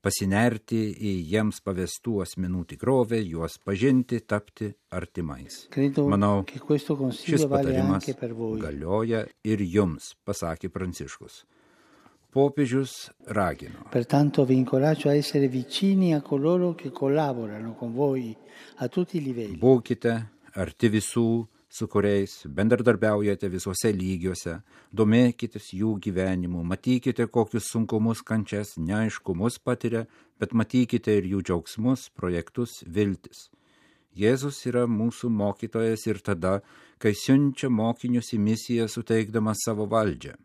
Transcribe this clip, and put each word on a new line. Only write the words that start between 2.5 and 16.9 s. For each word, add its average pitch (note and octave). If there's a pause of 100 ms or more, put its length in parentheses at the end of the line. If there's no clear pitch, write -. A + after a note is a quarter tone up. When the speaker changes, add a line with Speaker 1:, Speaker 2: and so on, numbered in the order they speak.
Speaker 1:
tikrovę, A#2+
juos E2
pažinti, B2
tapti G#2 (180)
artimais. E2+
Speaker 2:
Credo C#3+
Speaker 1:
"Manau, G2+
Speaker 2:
che -
questo D3
consiglio C3+
Speaker 1:
šis D3+
Speaker 2:
vale C#3
Speaker 1:
patarimas G2
Speaker 2:
anche C3
per A#2
voi." A2+
Speaker 1:
galioja F#2+ (180)
ir G#2+
jums, F2+
pasakė E2+
Pranciškus. - (880)
Popiežius C3+ (160)
ragino: F#2+
Speaker 2:
"Pertanto C#3
vi C3
incoraggio C3+
a C#3+
essere C#3+
vicini F3
a C#3+
coloro E3+
che D3